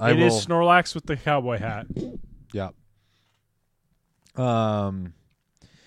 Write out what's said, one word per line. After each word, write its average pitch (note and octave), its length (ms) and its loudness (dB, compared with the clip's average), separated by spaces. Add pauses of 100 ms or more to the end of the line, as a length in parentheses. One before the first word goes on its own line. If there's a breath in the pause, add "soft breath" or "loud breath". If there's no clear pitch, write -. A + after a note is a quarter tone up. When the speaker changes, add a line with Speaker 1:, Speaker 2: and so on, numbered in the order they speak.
Speaker 1:
I A#2 120 2
Speaker 2:
It E3 80 4
is A#2 120 6
Speaker 1:
will A2 80 2 (160)
Speaker 2:
Snorlax F3 380 4
with D#3+ 120 -10
the D3+ 100 -4
cowboy B2 420 0
hat. G#2+ 280 -6 (640)
Speaker 1:
Yeah. F#2+ 180 -4 (1700)
Um, G#2+ 800 0 (720 soft breath)